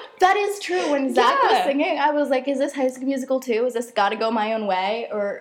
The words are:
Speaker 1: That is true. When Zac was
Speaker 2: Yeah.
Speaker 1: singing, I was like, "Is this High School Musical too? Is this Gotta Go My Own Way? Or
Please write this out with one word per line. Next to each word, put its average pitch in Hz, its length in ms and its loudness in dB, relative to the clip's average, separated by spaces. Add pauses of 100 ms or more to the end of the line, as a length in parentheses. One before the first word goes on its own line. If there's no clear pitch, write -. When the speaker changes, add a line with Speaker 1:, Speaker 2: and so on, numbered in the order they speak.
(220)
Speaker 1:
That 381 160 6
is 403 240 -2
true. 349 280 -2
When 269 240 0
Zac 262 300 4
was 427 80 4
Speaker 2:
Yeah. 370 140 2
Speaker 1:
singing, 294 340 0
I 285 120 2
was 294 180 2
like, 254 180 0
"Is 277 100 0
this 285 160 0
High 269 140 0
School 254 200 -6
Musical 262 340 -2
too? 240 260 0
Is 240 60 -4
this 240 180 -6
Gotta 202 240 2
Go 226 160 -2
My 220 220 0
Own 220 140 -4
Way? 196 440 -2
Or 202 300 -4